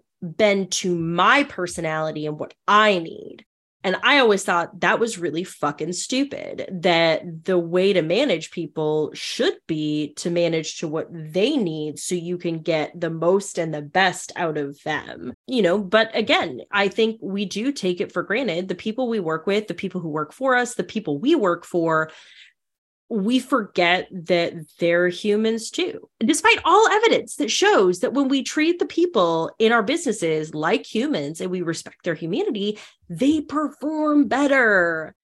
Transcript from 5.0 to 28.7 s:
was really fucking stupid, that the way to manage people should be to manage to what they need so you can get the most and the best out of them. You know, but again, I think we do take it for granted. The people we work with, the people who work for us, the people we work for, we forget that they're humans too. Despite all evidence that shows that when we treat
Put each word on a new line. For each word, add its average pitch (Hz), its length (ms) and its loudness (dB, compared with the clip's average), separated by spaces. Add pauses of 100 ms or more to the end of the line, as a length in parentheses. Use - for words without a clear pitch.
was 214 180 -2
really 165 240 -4
fucking 156 520 -6
stupid, - 760 -6 (140)
that 165 640 2
the 185 140 2
way 180 340 2
to 180 80 4
manage 175 520 0
people 156 600 -4
should - 440 -4 (100)
be 151 520 -4
to 175 120 -4
manage 165 480 -2
to 170 80 -8
what 156 240 -6
they 180 460 -2
need 156 420 -4
so - 160 -6
you 175 240 -4
can 165 220 -4
get 156 380 -2
the 170 120 -4
most 175 480 0
and 160 160 -4
the 147 80 -8
best 180 540 0
out 160 200 -2
of 143 280 -6
them. - 500 -8 (140)
You 240 140 0
know, 180 160 4
but 220 360 2
again, 214 460 0 (100)
I 202 160 2
think 220 340 0
we 202 240 -4
do 220 280 -4
take 180 280 -2
it 165 120 -6
for 175 100 -4
granted. 190 460 -2
The 180 80 -4
people 220 320 -4
we 226 100 -2
work 160 300 -4
with, 214 180 0
the - 80 -8
people 185 260 -6
who 160 100 -6
work 151 220 -4
for 262 220 0
us, 240 220 -2
the - 80 -2
people 156 340 -6
we 269 160 2
work 180 300 0
for, 160 480 0 (960)
we 226 300 0
forget 185 720 0
that 175 440 -2 (240)
they're 175 300 2
humans 220 640 -2
too. - 380 -6 (120)
Despite 320 440 4
all 403 240 6
evidence 415 480 2
that 285 140 -2
shows 220 500 4
that - 140 -2
when 269 140 2
we 269 140 0
treat 320 360 0